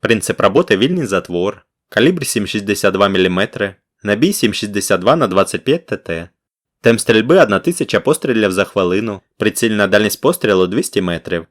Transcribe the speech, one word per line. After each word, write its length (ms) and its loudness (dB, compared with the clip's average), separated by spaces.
Принцип 400 -2
роботи — 360 2
вільний 300 0
затвор, 600 -4
калібр 380 0
сім 200 -4
шістдесят 460 -2
два 160 2
міліметри, 680 -2
набій 300 0
сім 220 0
шістдесят 460 -4
два 160 2
на 100 0
двадцять 380 0
п'ять 220 -2
Т 100 -6
Т. 320 -10
Темп 180 4
стрільби — 420 2
одна 160 2
тисяча 420 -2
пострілів 520 0
за 120 0
хвилину, 560 -2
прицільна 500 0
дальність 340 0
пострілу — 460 2
двісті 340 -2
метрів. 500 -4